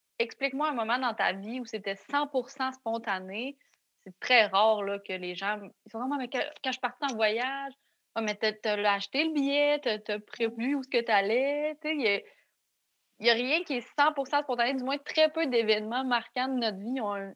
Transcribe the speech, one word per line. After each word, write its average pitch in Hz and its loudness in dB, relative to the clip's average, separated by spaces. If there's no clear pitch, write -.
Explique-moi 269 -2
un 285 -2
moment 233 0
dans 254 -2
ta 190 2
vie 208 -6
où 240 -8
c'était 196 -6
cent 294 2
pour 262 -2
cent 262 -4
spontané. » 226 -6
C'est 190 -18
très 240 6
rare, 208 4
là, 196 -2
que 196 -8
les 180 -6
gens, 202 -4
ils - -20
sont 226 -8
comme, « 262 -4
Ah, 285 -2
mais 254 -4
que, 254 -6
quand 262 -2
je - -8
partais 247 -4
en 240 -4
voyage, 254 0
ah, 226 -2
mais 208 -2
t'as, 214 0
t'as 208 0
acheté 202 -2
le 320 0
billet, 294 2
t'as, 220 -2
t'as 208 -4
prévu 233 -2
où 277 -2
est-ce 254 -12
que 233 2
t'allais. » 262 2
Tu 302 -4
sais, 311 0
il 294 -2
y 233 4
a, 202 4
il 214 -10
y - 8
a 233 6
rien 262 0
qui 294 -4
est 240 -4
cent 302 4
pour 269 -2
cent 294 2
spontané, 247 0
du 262 -2
moins 262 -2
très 311 2
peu 320 0
d'événements 220 2
marquants 247 -2
de 262 0
notre 220 -2
vie 240 -4
ont 202 -2
un, 196 -6